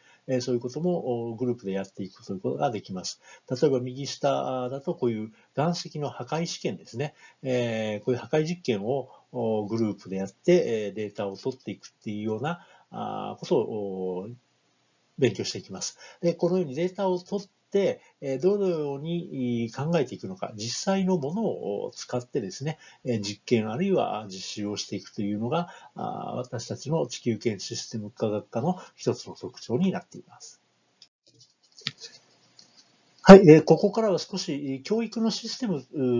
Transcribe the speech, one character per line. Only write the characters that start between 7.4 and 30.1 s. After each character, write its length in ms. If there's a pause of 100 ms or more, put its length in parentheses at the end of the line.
え 600
ー、 20
こ 80
う 20
い 40
う 20
破 160
壊 80
実 160
験 240
を、 240 (240)
お、 320
グ 140
ル 140
ー 20
プ 160
で 60
や 100
っ 40
て、 560
え 20
ー、 40
デ 180
ー 40
タ 140
を 100
取 180
っ 20
て 120
い 80
く 100
っ 20 (140)
て 60
い 80
う 60
よ 160
う 20
な、 240 (240)
あ、 500
こ 60
と 100
を、 640
お、 100 (880)
勉 160
強 120
し 80
て 60
い 40
き 100
ま 80
す。 180 (220)
で、 140
こ 160
の 80
よ 60
う 20
に 80
デ 160
ー 40
タ 140
を 100
取 240
っ 40 (240)
て、 300 (200)
え 160
ー、 40
ど 160
の 120
よ 260
う 60
に、 640
い、 60
考 260
え 60
て 100
い 40
く 100
の 80
か、 180
実 300
際 200
の 140
も 160
の 100
を 500
使 220
っ 80
て 160
で 100
す 140
ね、 140 (260)
え 100
ー、 60
実 240
験 260
あ 60
る 100
い 60
は 360
実 340
習 60
を 80
し 100
て 100
い 60
く 80
と 120
い 120
う 40
の 100
が、 200 (260)
あ、 420
私 320
た 80
ち 120
の 180
地 120
球 180
圏 240
シ 160
ス 140
テ 80
ム 120
科 200
学 180
科 140
の 160 (160)
一 200
つ 120
の 80
特 260
徴 160
に 160
な 60
っ 80
て 120